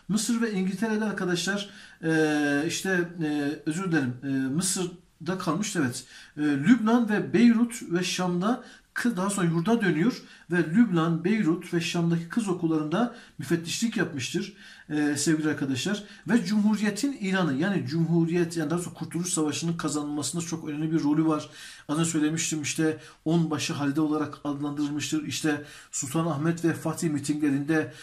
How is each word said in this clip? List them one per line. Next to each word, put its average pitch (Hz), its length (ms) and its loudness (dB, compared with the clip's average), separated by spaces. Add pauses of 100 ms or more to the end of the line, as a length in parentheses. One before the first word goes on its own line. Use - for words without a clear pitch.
Mısır 226 340 0
ve 226 120 0
İngiltere'de 214 520 0
arkadaşlar, 190 640 -2 (340)
e, 151 640 2
işte, 175 420 0 (140)
e, 147 420 -2
özür 170 260 -2
dilerim, 135 220 2 (100)
e, 139 40 -4
Mısır'da 170 1120 -2
kalmıştı, 180 480 -2
evet. 123 200 -6 (320)
E, 151 40 -4
Lübnan 214 680 4
ve 185 240 0
Beyrut 233 480 6
ve 180 220 0
Şam'da 180 600 0 (300)
kı-, 226 240 0
daha 190 120 0
sonra 190 180 0
yurda 170 340 2
dönüyor 180 400 2 (300)
ve 180 60 2
Lübnan, 170 680 4
Beyrut 180 500 0
ve 170 80 2
Şam'daki 170 480 0
kız 220 180 -2
okullarında 170 680 0 (220)
müfettişlik 170 600 -2
yapmıştır, 175 560 -4 (360)
e, 147 280 0
sevgili 156 320 2
arkadaşlar. 143 540 -2 (240)
Ve 190 180 4
Cumhuriyet'in 214 680 2
ilanı, 185 400 0
yani 165 340 0
Cumhuriyet, 165 720 2
yani 151 120 -2
daha 170 100 0
sonra - 160 -10
Kurtuluş 170 380 -6
Savaşı'nın 160 440 0
kazanılmasında 147 640 -4
çok 165 280 -8
önemli 156 220 -2
bir 156 120 2
rolü 156 220 4
var. 151 240 0 (380)
Az 147 120 0
önce 165 100 2
söylemiştim, 156 520 0
işte 156 380 0 (260)
onbaşı 156 480 2
Halide 139 280 0
olarak 151 420 0
adlandırılmıştır. 147 840 -4
İşte 143 380 -2 (260)
Sultanahmet 160 760 -2
ve 160 80 2
Fatih 160 360 -4
mitinglerinde, 147 920 0